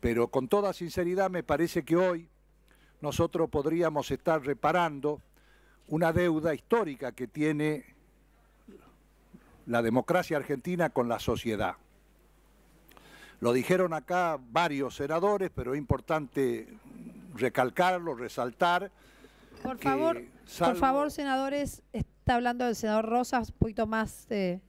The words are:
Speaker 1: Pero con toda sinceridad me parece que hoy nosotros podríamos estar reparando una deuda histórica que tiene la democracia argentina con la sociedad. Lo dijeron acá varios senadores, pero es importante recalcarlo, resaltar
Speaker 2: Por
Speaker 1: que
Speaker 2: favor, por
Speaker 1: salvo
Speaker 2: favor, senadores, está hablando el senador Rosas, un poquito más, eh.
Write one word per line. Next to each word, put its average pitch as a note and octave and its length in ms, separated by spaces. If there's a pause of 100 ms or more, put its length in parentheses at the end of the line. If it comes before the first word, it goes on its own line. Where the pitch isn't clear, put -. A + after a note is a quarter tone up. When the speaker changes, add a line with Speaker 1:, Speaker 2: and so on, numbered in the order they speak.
Speaker 1:
Pero A#2 240
con C3 220
toda G3+ 240
sinceridad F3+ 560
me F3+ 140
parece D#3+ 420
que D#3+ 100
hoy F3 320 (720)
nosotros D#3+ 500
podríamos D3+ 640
estar D3 340
reparando D3 760 (680)
una E3 240
deuda E3 420
histórica C#3+ 600
que B2+ 120
tiene D3+ 600 (1800)
la A#2 160
democracia B2+ 540
argentina D3+ 540
con B2 180
la A#2 120
sociedad. G#2+ 580 (1600)
Lo A#2+ 140
dijeron F3 400
acá E3 440 (140)
varios C#3 420
senadores, F3 640
pero B2+ 180
es C#3+ 40
importante C3+ 920 (680)
recalcarlo, E3 800
resaltar C3+ 800 (680)
Speaker 2:
Por B3+ 160
Speaker 1:
que C#4+ 100
Speaker 2:
favor, D#4 280
por - 340
Speaker 1:
salvo - 320
Speaker 2:
favor, C#4 300
senadores, C#4 680 (120)
está - 420
hablando A#3+ 320
el A3+ 80
senador A3 320
Rosas, A#3+ 440
un - 60
poquito A3+ 300
más, A3 440
eh. F#3+ 380